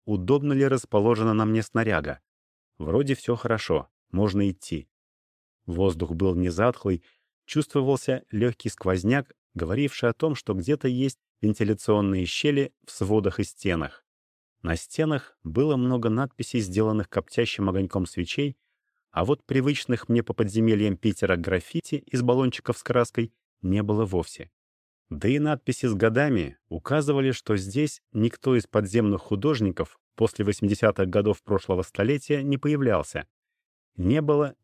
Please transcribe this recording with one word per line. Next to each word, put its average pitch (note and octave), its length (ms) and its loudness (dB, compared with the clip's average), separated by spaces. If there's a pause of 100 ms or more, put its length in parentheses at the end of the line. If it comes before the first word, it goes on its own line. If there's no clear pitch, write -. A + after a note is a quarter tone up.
удобно C3 480 0
ли C#3 140 2
расположена A2+ 680 2
на G#2+ 100 2
мне A2 180 2
снаряга. F2+ 580 -2 (580)
Вроде A#2 360 0
все - 200 -2
хорошо, G#2+ 540 0 (240)
можно G2+ 360 2
идти. E2 400 -8 (760)
Воздух E2+ 480 -2
был F2+ 240 0
не F2+ 140 0
затхлый, G2 520 -2 (440)
чувствовался C3+ 840 -2
легкий A2+ 400 -2
сквозняк, G2 640 0 (200)
говоривший A#2 560 -2
о - 20 2
том, D#3 220 -2
что - 180 -4
где-то G2 340 -2
есть C3 320 -2 (220)
вентиляционные G#2 840 0
щели C#3 460 0 (120)
в - 80 -20
сводах G2+ 480 0
и G2+ 40 -2
стенах. E2 600 -4 (580)
На E2 140 -2
стенах - 640 -4
было C3+ 340 0
много B2 340 0
надписей, B2+ 500 -2
сделанных G#2+ 480 0
коптящим - 600 -2
огоньком F#2+ 380 0
свечей, C3+ 500 -4 (540)
а E2+ 140 -2
вот C#3 200 0
привычных C3 640 -2
мне A#2 140 2
по A2 120 -6
подземельям G#2+ 640 2
Питера F#2+ 380 0
граффити F#2 600 -4
из C3 260 -4
баллончиков B2 540 0
с - 60 -16
краской A#2+ 500 0 (300)
не F#2+ 200 0
было G#2+ 220 0
вовсе. F2+ 460 -6 (580)
Да E2 200 -4
и C#3 100 2
надписи D3 480 -2
с A2+ 80 0
годами A2 640 2 (100)
указывали, C#3 600 0
что A2 260 -2
здесь G2+ 460 -2 (100)
никто A#2 440 0
из A2+ 100 0
подземных G2+ 560 0
художников G#2+ 800 -2 (160)
после A2 280 0
восьмидесятых G2+ 640 2
годов G2+ 360 0
прошлого F#2+ 380 0
столетия C#3 600 -2
не C#3 160 0
появлялся. B2 720 -2 (680)
Не G#2 240 2
было D3 440 0